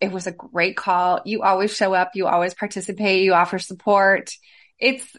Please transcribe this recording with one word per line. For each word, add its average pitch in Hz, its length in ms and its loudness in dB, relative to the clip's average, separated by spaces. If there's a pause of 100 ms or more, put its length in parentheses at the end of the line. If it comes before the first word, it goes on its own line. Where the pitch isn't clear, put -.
it 196 100 -2
was 185 160 -8
a 180 60 -6
great 175 460 -4
call. 180 480 0
You 208 160 -4
always 196 340 0
show 196 160 0
up. 185 220 0
You 190 140 -2
always 175 260 0
participate. 190 680 -2
You 190 120 4
offer 175 240 2
support. 196 720 0 (480)
It's, 262 260 0 (140)